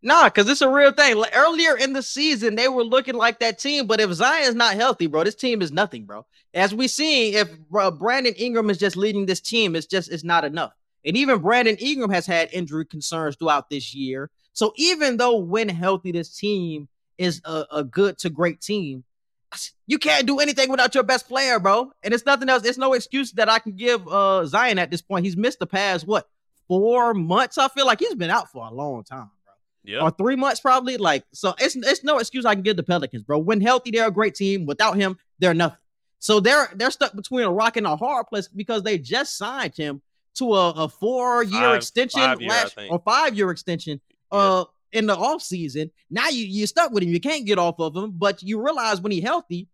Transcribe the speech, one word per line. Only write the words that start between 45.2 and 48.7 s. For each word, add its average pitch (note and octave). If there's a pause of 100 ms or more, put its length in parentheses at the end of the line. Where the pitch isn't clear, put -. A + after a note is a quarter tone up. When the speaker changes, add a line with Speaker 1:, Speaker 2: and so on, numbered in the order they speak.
Speaker 2:
Now A#3+
you, B3
you're G3+
stuck D#4+
with G3+
him. F3
You E3+
can't C#4
get G3
off E3+
of D#3+
him. G#3
But F#3
you G#3+
realize A#3